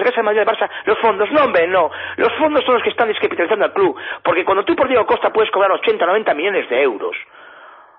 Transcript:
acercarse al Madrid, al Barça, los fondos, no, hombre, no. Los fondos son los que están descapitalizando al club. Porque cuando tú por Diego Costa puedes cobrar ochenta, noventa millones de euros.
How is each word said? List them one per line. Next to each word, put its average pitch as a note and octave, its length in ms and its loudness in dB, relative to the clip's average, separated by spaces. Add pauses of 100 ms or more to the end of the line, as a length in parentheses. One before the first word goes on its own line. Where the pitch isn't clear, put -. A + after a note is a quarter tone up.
acercarse A3 180 0
al A3 60 0
Madrid, G#3+ 160 0
al G3+ 60 2
Barça, G#3 220 -2 (160)
los G#3+ 140 0
fondos, G#3 320 0
no, D4 140 4
hombre, F3+ 220 2
no. F3+ 220 2 (280)
Los - 160 0
fondos D4+ 320 0
son B3 80 2
los A3+ 100 0
que G#3+ 60 0
están A#3 180 0
descapitalizando F3 580 -2
al D3 80 -2
club. F#3 220 2 (280)
Porque E3+ 200 0
cuando G3 220 0
tú E4+ 100 0
por C#4+ 120 2
Diego A#3+ 180 2
Costa A3 260 0
puedes G#3+ 200 0
cobrar F#3+ 200 2
ochenta, F3+ 340 0
noventa G3 280 0
millones E3 340 -2
de B2 140 0
euros. A#2 340 0 (840)